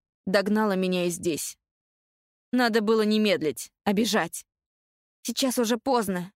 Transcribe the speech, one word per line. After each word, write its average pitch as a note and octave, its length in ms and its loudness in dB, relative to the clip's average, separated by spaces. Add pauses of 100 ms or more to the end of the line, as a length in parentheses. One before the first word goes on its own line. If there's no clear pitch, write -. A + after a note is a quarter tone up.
(260)
догнало G#3 480 2
меня F#3 320 0
и F3+ 40 0
здесь. E3 480 -6 (920)
Надо A#3 300 2
было A3 220 2
не G#3+ 160 2
медлить, D#3+ 520 0 (120)
а G#3 100 2
бежать. F#3+ 520 0 (760)
Сейчас B3 360 -2
уже A#3+ 200 0
поздно. G3 580 -2